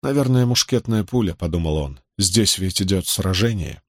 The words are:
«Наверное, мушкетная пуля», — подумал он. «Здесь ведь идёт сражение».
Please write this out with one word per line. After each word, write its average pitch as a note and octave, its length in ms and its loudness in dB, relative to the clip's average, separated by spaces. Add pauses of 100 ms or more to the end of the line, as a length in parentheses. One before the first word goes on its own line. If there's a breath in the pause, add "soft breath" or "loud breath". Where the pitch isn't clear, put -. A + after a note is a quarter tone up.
«Наверное, B2+ 420 2
мушкетная A2+ 600 0
пуля», — G#2+ 340 0
подумал E2 380 -2
он. C#2 240 -6 (160)
«Здесь G2 400 2
ведь F#2+ 240 -4
идёт F#2+ 260 0
сражение». F#2+ 800 -2